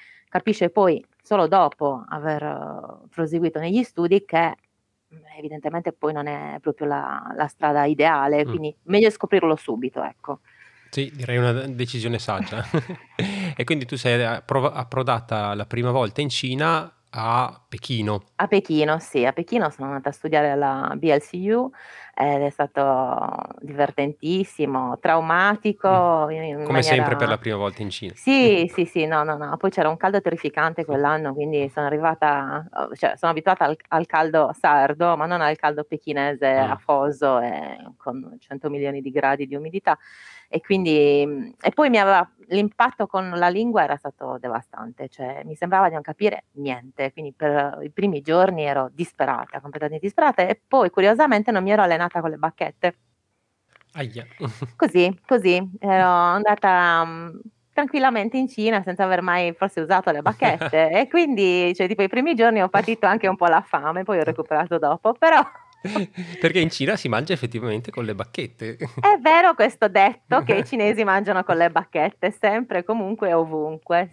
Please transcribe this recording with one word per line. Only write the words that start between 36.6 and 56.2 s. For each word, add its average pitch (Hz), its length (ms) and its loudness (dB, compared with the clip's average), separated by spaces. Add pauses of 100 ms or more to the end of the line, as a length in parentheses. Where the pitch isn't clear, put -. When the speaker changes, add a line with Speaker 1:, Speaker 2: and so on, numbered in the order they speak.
Speaker 2:
Mm. 127 60 -2
Speaker 1:
afoso 139 680 0
e 78 380 -6 (200)
con 127 420 -12
cento 139 300 -10
milioni 139 320 -6
di 135 100 -10
gradi 139 360 0
di 139 80 -10
umidità. 160 420 -2 (520)
E - 120 -4
quindi, 147 1000 2
e - 120 2
poi 302 160 4
mi 233 100 4
aveva, 196 260 6 (240)
l'impatto 208 560 0
con 190 260 -4
la 175 180 2
lingua 214 340 0
era 143 140 0
stato 131 420 -10
devastante, 123 720 -10
cioè 139 340 -12
mi 156 120 -14
sembrava 185 340 2
di 160 40 -2
non 151 100 -6
capire - 500 -4
niente, 135 580 -8
quindi 147 220 -14
per 143 480 -2
i 147 80 -12
primi 175 320 -4
giorni 165 420 2
ero 139 300 -2
disperata, 139 640 -6
completamente 151 460 -8
disperata, 254 380 2
e 180 220 -2
poi 233 240 2
curiosamente 214 640 4
non 190 120 0
mi 196 80 0
ero 214 100 6
allenata 175 400 2
con 165 80 -4
le 151 80 -6
bacchette. 160 580 -4 (1000)
Speaker 2:
Aia. 117 320 -10 (120)
<laughs> 127 400 -10
Speaker 1:
Così, 180 360 2 (120)
così, 185 540 2
ero 190 280 4
andata, 180 960 4